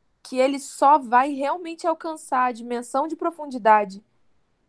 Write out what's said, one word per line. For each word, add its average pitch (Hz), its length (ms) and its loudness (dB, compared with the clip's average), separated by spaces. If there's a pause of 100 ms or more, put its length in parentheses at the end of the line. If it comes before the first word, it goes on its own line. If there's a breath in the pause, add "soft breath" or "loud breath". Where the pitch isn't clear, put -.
(220)
que - 140 -12
ele 269 220 2
só 285 400 4
vai 254 320 2
realmente 330 560 -6
alcançar 320 600 -2
a 254 60 -2
dimensão 240 540 -4
de 320 80 -8
profundidade 226 880 0 (640)